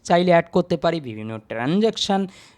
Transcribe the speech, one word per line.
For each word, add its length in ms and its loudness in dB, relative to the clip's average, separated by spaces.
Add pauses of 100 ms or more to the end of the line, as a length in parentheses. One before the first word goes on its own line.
চাইলে 280 2
অ্যাড 200 4
করতে 260 0
পারি, 240 -2
বিভিন্ন 360 -10
ট্রানজ্যাকশন 920 -2 (300)